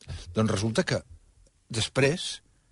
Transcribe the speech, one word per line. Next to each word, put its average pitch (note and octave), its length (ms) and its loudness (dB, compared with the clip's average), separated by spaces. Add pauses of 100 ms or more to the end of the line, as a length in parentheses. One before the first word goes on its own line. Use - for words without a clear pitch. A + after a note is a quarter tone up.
(320)
doncs A2 240 2
resulta A2 320 2
que - 160 -2 (640)
després C3+ 720 0 (320)